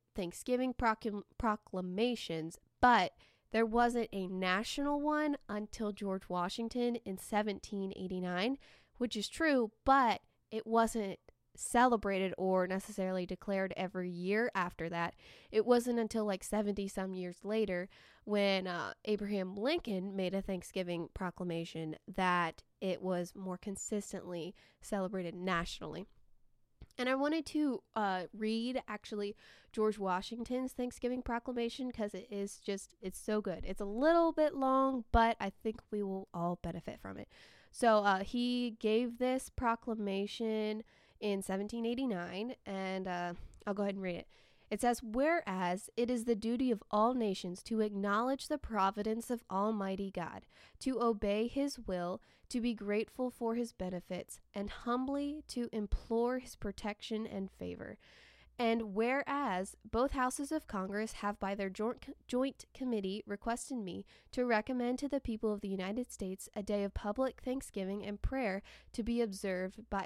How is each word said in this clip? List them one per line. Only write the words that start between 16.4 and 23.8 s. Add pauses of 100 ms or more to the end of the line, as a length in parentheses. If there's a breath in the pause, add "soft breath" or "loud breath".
seventy
some
years
later (340 loud breath)
when,
uh, (140)
Abraham
Lincoln
made
a
Thanksgiving
proclamation (100)
that (180)
it
was
more
consistently (280 soft breath)